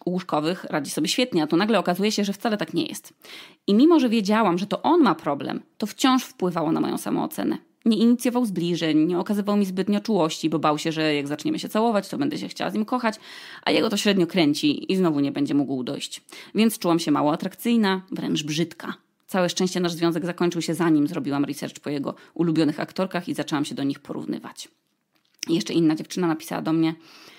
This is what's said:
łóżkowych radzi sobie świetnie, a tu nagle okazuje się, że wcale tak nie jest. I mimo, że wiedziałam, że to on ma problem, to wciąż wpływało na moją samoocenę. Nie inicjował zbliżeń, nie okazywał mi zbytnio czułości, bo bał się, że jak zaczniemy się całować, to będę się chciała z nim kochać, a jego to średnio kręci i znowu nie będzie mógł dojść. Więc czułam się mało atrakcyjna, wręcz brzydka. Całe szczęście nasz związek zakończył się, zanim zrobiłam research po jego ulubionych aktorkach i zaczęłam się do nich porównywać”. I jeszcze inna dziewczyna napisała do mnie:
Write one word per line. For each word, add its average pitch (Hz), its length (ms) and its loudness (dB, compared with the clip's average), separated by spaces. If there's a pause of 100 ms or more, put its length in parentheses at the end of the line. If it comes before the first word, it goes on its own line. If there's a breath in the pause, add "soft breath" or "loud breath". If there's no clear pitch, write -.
łóżkowych 175 580 -2
radzi 147 260 -4
sobie 156 180 -2
świetnie, 247 340 0
a - 40 0
tu 165 100 2
nagle 214 220 4
okazuje 180 340 0
się, 208 120 0
że 196 80 -2
wcale 214 240 -2
tak 170 180 -6
nie 165 120 0
jest. - 280 -14 (520 loud breath)
I 196 80 4
mimo, 302 260 8
że 254 80 2
wiedziałam, 208 500 2
że 202 80 -4
to - 160 -6
on 320 200 4
ma 185 120 4
problem, - 460 -4 (180)
to 220 80 -4
wciąż 254 380 2
wpływało 165 480 -2
na 156 80 0
moją - 180 -2
samoocenę. - 600 -4 (260)
Nie 226 120 4
inicjował 240 500 2
zbliżeń, 170 520 0
nie 170 200 2
okazywał 208 380 0
mi 202 100 4
zbytnio 190 340 0
czułości, 165 500 0
bo 160 80 0
bał 147 200 2
się, 165 140 -2
że 156 220 0
jak 143 140 -2
zaczniemy 151 300 -4
się - 100 -8
całować, 214 400 0
to 214 100 -8
będę 143 200 -2
się 185 100 -8
chciała - 220 -4
z 196 40 -8
nim 214 100 0
kochać, 233 300 -2 (480 loud breath)
a - 80 0
jego 220 200 2
to 208 60 -2
średnio 190 300 2
kręci 151 680 0
i 190 40 2
znowu 160 240 2
nie 139 120 0
będzie 143 220 -2
mógł 131 300 0
dojść. 131 380 -8 (320 loud breath)
Więc 220 240 2
czułam 170 200 2
się 165 120 -2
mało 143 220 2
atrakcyjna, 190 720 0 (100)
wręcz 151 320 -4
brzydka. 156 500 -4 (320)
Całe 180 220 0
szczęście 180 320 0
nasz 175 120 0
związek 170 340 0
zakończył 175 360 0
się, 165 120 -2
zanim 156 340 4
zrobiłam 143 360 -2
research 143 360 -8
po 139 100 -8
jego 143 240 -4 (200 loud breath)
ulubionych 156 460 0
aktorkach 180 480 -4
i 147 60 -4
zaczęłam 147 300 -4
się - 100 -8
do 139 80 -6
nich 139 180 -4
porównywać”. - 680 -10 (800)
I 165 60 2
jeszcze - 180 -2
inna 160 220 4
dziewczyna 175 320 -4
napisała 165 360 -4
do 160 100 -2
mnie: 160 220 2 (440 loud breath)